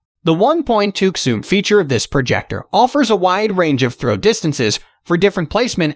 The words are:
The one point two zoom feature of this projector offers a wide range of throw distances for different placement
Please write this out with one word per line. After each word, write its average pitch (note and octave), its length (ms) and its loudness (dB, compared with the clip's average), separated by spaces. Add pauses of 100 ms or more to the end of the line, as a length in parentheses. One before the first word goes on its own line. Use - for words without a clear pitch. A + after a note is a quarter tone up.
(240)
The E3 80 2
one C4+ 280 2
point G#3 320 0
two F#3+ 220 0
zoom A2+ 260 -2
feature G#3 380 2
of E3+ 80 0
this B2+ 180 -2
projector A#2+ 680 -4
offers B3+ 360 2
a A3 60 4
wide F#3+ 400 0
range D#3 260 2
of B2 140 -2
throw G#2+ 220 -2
distances C#3 640 0 (240)
for E3+ 100 -2
different F3+ 340 0
placement F#3 460 -2